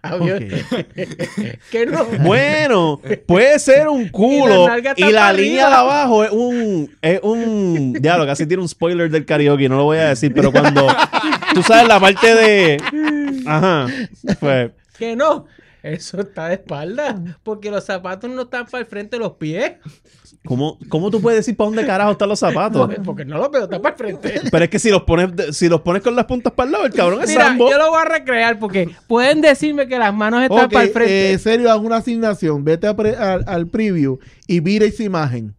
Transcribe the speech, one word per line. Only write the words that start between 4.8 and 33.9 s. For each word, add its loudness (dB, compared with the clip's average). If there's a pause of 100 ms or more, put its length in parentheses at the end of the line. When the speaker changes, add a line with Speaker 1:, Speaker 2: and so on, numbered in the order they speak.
Speaker 1:
está 2
Speaker 3:
y 6
la 6
Speaker 1:
para 4
Speaker 3:
línea 2
Speaker 1:
arriba. 4
Speaker 3:
de 4
abajo 4
es -2
un, -2 (100)
es 0
un, -2
diablo, 0
casi -2
tiene -2
un -6
spoiler -2
del -2
karaoke, 2
no 0
lo 2
voy 2
a 2
decir, 0
pero 4
cuando, 4 (680)
tú 2
sabes, 6
la 6
parte 4
de, 4 (680)
ajá, 0 (520)
pues. -2 (300)
Speaker 1:
Que -8
no. -2 (380)
Eso -10
está -10
de -2
espalda, -8 (220)
porque -10
los -6
zapatos -10
no -10
están -10
para -12
el -12
frente -12
de -6
los -8
pies. -8 (720)
Speaker 3:
¿Cómo, -4 (120)
cómo -2
tú -2
puedes 2
decir -4
para -2
dónde -4
carajo 0
están -2
los -4
zapatos? 0
Speaker 1:
Porque, -8
porque -10
no -10
los -2
veo, -2
están -8
para -2
el -20
frente. -8 (100)
Speaker 3:
Pero 2
es -6
que -2
si 0
los 2
pones 0
de, -6
si 0
los 2
pones -2
con -2
las 0
puntas -4
para -2
el -4
lado, -2
el -2
cabrón 0
es -2
Speaker 1:
Mira, 4
Speaker 3:
Sambo. 4
Speaker 1:
yo 4
lo 4
voy 2
a 0
recrear -2
porque -4 (180)
pueden 2
decirme 2
que -4
las 0
manos 0
están 4
Speaker 2:
Ok, -4
Speaker 1:
para 4
el 0
frente. 2
Speaker 2:
eh, 0
serio, 0
haz 2
una -2
asignación. -4
Vete 0
a -2
pre-, -2
al, -4
al -4
preview -2 (280)